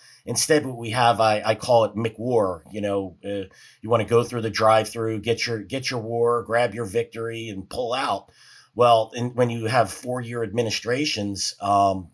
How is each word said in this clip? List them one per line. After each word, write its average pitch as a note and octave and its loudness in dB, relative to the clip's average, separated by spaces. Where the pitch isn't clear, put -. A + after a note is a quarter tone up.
Instead, D3+ 2
what C3 -8
we A#2 -8
have, A#2 4
I, G#2+ 4
I A2 2
call A#2 4
it G2+ -4
McWar. A2 0
You G#2 -8
know, G2 -2
uh, G2+ -6
you A2 -6
wanna A2+ 2
go A#2 4
through A#2 -6
the A2 -2
drive-through, A2 2
get A2+ -2
your, A2 -6
get B2+ -6
your B2+ -4
war, A#2 0
grab A2+ 0
your A#2 -6
victory, A2+ -6
and F#2+ -10
pull A#2+ -6
out. B2+ -4
Well, A2+ 6
in, A#2+ -6
when A#2+ 2
you A#2 -6
have A2+ 2
four-year A#2+ -6
administrations, A2 -4
um, G2 2